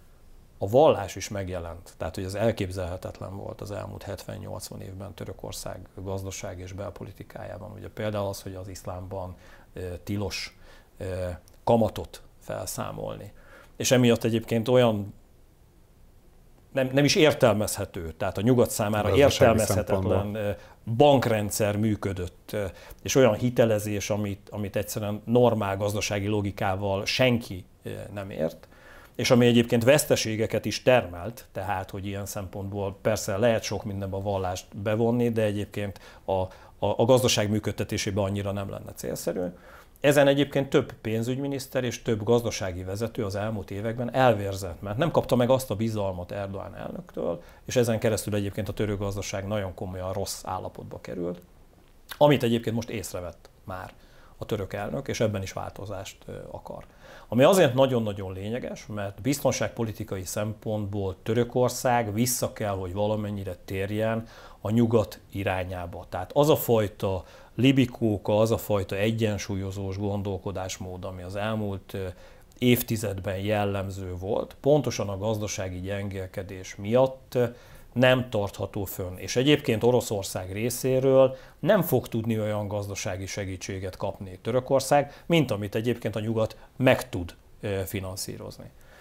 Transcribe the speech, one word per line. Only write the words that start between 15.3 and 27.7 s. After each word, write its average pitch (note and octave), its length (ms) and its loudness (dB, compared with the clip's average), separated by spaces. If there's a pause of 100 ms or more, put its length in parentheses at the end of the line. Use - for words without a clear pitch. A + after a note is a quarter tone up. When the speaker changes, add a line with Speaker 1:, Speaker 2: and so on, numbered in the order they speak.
Speaker 1:
nem, C3 220 -2
nem C#3 100 4
is C#3 120 4
értelmezhető, G#2 1000 4
tehát G2 200 -2
a G2+ 40 -2
nyugat B2 280 6
számára G#2 400 0
Speaker 2:
Gazdasági C3 240 6
Speaker 1:
értelmezhetetlen, G#2 680 4
Speaker 2:
szempontból. G2+ 400 0
Speaker 1:
ö, G2+ 100 -2 (440)
bankrendszer A2+ 840 6
működött, G2 760 -4
ö, G#2 120 -4 (360)
és - 140 -4
olyan B2+ 180 8
hitelezés, G#2+ 760 2
amit, G#2 400 -4
amit G#2 260 -6
egyszerűen G#2 500 -4
normál A2 520 4
gazdasági G#2 500 -2
logikával G2+ 800 -2
senki, A#2 600 0 (180)